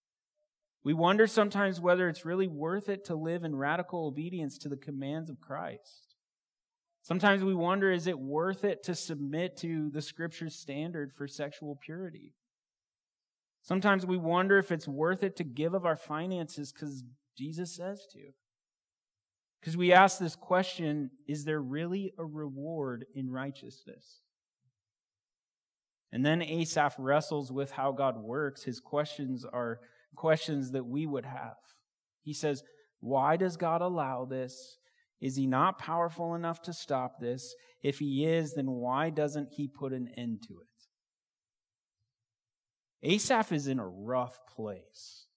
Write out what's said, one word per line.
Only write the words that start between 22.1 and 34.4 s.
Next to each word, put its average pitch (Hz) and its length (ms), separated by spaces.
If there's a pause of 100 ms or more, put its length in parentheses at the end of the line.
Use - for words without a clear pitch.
a 165 80
reward 147 880
in 131 160
righteousness? - 920 (1900)
And 123 120
then 160 180
Asaph 156 560
wrestles 139 540
with 135 200
how 139 200
God 127 260
works. 135 460
His 123 160
questions 139 640
are 117 360 (360)
questions 156 560
that 139 120
we 139 220
would 135 200
have. 123 320 (640)
He 151 100
says, 143 300 (380)
"Why 135 360
does 180 220
God 170 240
allow 139 420
this? 131 540 (420)